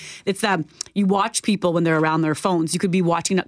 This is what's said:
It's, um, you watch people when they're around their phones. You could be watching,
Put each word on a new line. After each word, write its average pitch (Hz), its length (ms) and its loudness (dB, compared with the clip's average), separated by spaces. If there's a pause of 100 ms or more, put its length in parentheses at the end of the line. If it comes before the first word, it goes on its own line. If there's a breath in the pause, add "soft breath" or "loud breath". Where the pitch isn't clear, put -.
(260 loud breath)
It's, 190 180 -2
um, 185 200 0 (300 loud breath)
you 202 120 2
watch 196 360 0
people 180 300 0
when 170 100 2
they're 160 160 2
around 156 240 2
their 156 140 0
phones. 170 360 0
You 175 60 -2
could 185 140 -2
be 185 100 2
watching, 170 460 0